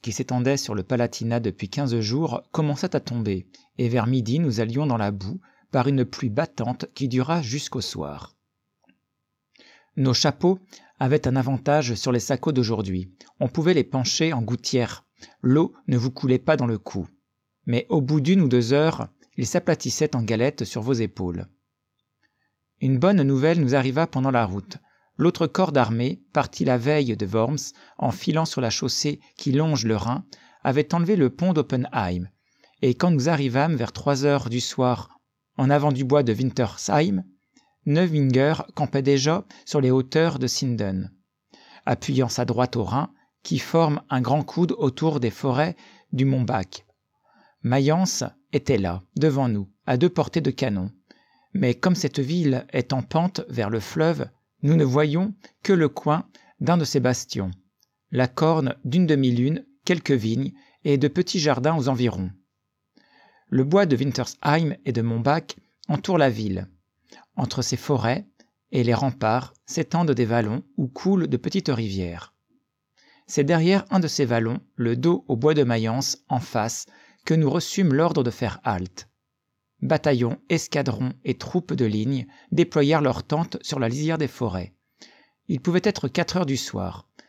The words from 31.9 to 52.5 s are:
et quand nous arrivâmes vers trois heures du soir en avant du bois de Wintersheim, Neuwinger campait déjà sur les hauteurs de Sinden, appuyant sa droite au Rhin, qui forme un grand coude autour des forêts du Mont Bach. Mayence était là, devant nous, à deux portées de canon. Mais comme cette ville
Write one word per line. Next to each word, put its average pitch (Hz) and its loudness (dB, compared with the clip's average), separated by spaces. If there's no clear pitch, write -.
et 127 2
quand 180 2
nous 143 2
arrivâmes 143 2
vers 117 -4
trois 143 -2
heures 139 2
du 120 -2
soir - -2
en 135 2
avant 143 4
du 127 -2
bois 139 4
de 117 2
Wintersheim, 131 0
Neuwinger 147 2
campait 139 -2
déjà 143 2
sur 151 0
les 127 4
hauteurs 135 2
de 127 -2
Sinden, 104 -4
appuyant 127 0
sa 123 -2
droite 120 -2
au 110 -2
Rhin, 127 -4
qui 147 -2
forme 156 0
un 127 0
grand 135 0
coude 170 -2
autour 147 0
des 120 0
forêts 143 -2
du 131 2
Mont 131 2
Bach. 117 -4
Mayence 139 2
était 135 2
là, 92 -2
devant 135 2
nous, 101 -2
à 127 0
deux 165 4
portées 170 0
de 143 0
canon. 107 -2
Mais 120 2
comme 185 2
cette 143 -2
ville 139 0